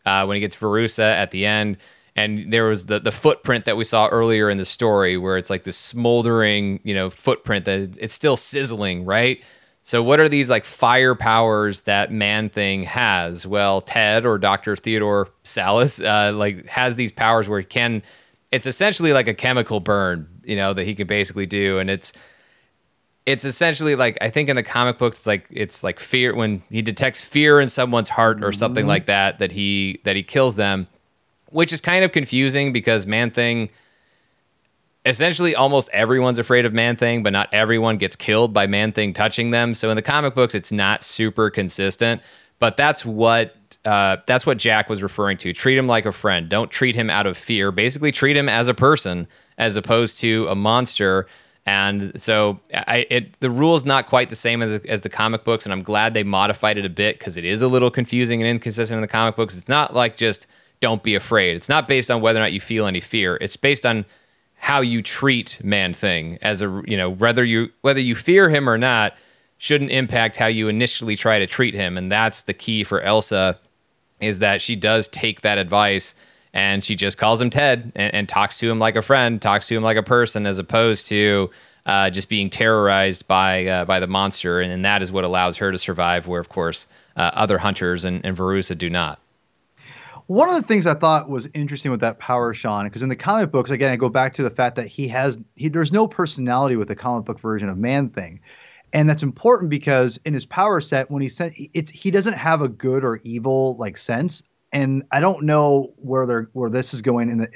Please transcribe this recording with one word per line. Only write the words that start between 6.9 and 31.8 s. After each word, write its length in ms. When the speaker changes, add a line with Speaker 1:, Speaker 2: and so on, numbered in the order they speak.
Speaker 1:
know, 160
footprint 560
that 340
it's 140
still 240
sizzling, 680
right? 400
So 220
what 160
are 100
these, 180
like, 160
fire 520
powers 680
that 300
Man-Thing 720
has? 640
Well, 340
Ted, 460
or 100
Doctor 380
Theodore 540
Sallis, 640
uh, 280
like, 340
has 300
these 140
powers 380
where 100
he 60
can, 380
it's 160
essentially 440
like 160
a 60
chemical 460
burn, 480
you 120
know, 180
that 100
he 100
can 140
basically 400
do. 320
And 100
it's, 240
it's 180
essentially, 520
like, 260
I 80
think 200
in 60
the 80
comic 360
books, 180
it's 100
like, 220
it's 340
like 160
fear, 360
when 340
he 140
detects 420
fear 340
in 100
someone's 400
heart 340
or 80
something 320
Speaker 2:
Mm-hmm. 60
Speaker 1:
like 180
that, 320
that 140
he, 500
that 120
he 60
kills 340
them, 320
which 240
is 80